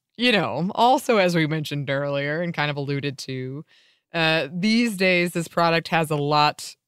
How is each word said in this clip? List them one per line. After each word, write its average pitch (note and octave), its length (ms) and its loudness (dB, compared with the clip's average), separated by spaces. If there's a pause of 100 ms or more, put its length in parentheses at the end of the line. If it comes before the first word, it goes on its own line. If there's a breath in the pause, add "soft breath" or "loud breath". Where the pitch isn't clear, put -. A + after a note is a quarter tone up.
(180)
you A#3+ 140 2
know, D#3+ 420 -2
also B3 420 4
as F3+ 180 4
we D#3+ 120 4
mentioned D3 420 -4
earlier C#3+ 540 -2
and E3+ 100 -4
kind D3 180 -2
of C#3+ 60 -4
alluded C#3 420 -4
to, C3 460 -10 (480 soft breath)
uh, D#3+ 400 0
these G#3+ 460 2
days F3 340 2
this E3+ 160 -4
product E3 400 0
has E3 220 2
a D3+ 60 0
lot D3 600 0 (120)